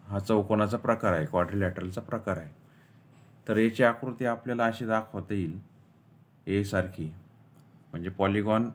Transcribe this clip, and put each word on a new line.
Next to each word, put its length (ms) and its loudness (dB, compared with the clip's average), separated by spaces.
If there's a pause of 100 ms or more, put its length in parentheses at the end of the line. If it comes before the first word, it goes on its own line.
हा 120 -4
चौकोनाचा 580 2
प्रकार 360 2
आहे, 120 2
क्वाड्रिलॅटरलचा 760 -2
प्रकार 360 -4
आहे. 180 -14 (920)
तर 100 0
याची 260 4
आकृती 420 2
आपल्याला 400 0
अशी 200 -2
दाखवता 480 -2
येईल, 440 -6 (680)
ए 160 2
सारखी, 500 -4 (800)
म्हणजे 180 -8
पॉलिगॉन 640 2